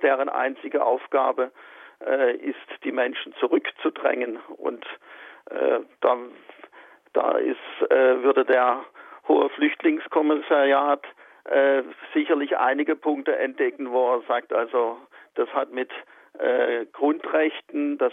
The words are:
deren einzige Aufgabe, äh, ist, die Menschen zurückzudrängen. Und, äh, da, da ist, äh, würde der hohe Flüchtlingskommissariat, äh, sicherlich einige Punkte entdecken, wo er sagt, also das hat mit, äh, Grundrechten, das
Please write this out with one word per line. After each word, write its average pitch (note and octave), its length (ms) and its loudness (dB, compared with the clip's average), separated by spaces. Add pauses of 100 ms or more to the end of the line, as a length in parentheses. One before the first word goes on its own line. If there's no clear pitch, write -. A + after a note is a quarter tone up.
deren C3+ 260 2
einzige C3 560 -2
Aufgabe, B2+ 680 0 (540)
äh, C3+ 300 2
ist, - 220 -6 (260)
die C#3 80 -6
Menschen B2+ 480 -4
zurückzudrängen. B2+ 1000 -2 (180)
Und, - 280 -8 (640)
äh, C3 300 0 (220)
da, B2+ 160 2 (960)
da - 240 2
ist, - 540 -2
äh, C3 300 4
würde C3 220 4
der B2+ 400 2 (440)
hohe C#3 240 4
Flüchtlingskommissariat, D3 1500 2 (420)
äh, C#3 380 4 (300)
sicherlich D3 440 0
einige C#3+ 400 0
Punkte D3 400 -2
entdecken, C3 540 -2
wo B2+ 240 2
er A#2+ 120 -2
sagt, A#2+ 240 -4
also A#2 460 0 (380)
das A#2+ 180 0
hat C#3 180 -2
mit, B2+ 200 -8 (480)
äh, B2 520 0
Grundrechten, D3 1080 -2
das B2+ 140 2